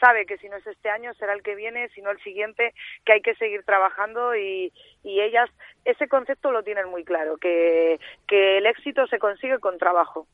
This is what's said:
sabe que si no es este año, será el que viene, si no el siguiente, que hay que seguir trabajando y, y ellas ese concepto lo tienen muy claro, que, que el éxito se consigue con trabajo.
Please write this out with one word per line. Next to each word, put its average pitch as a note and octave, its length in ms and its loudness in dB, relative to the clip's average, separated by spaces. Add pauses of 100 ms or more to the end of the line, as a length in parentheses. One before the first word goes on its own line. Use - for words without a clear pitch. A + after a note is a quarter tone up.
sabe A3+ 260 6
que G3+ 120 -10
si G3+ 100 -20
no G3+ 80 -14
es F#3+ 100 -18
este G#3+ 240 -10
año, A#3 240 -8
será G3+ 180 -6
el G3+ 100 -6
que G#3 120 -6
viene, A#3 360 -10
si G3 120 -20
no G3+ 80 -4
el G3+ 120 -8
siguiente, G#3+ 520 -4 (300)
que A3 80 4
hay G#3 80 6
que A3+ 160 -2
seguir G#3 260 -4
trabajando G#3+ 720 0
y, F#3+ 380 -4 (320)
y G3 160 -2
ellas A3+ 280 2 (360)
ese B3+ 240 0
concepto C4+ 420 0
lo A3+ 140 -2
tienen G3 240 -4
muy F3 160 -8
claro, D#3 320 -2
que, E3 640 2 (260)
que G3 320 4
el G3+ 80 2
éxito C4 400 0
se A3 140 -4
consigue A#3+ 400 -2
con F#3 180 -4
trabajo. F3 560 0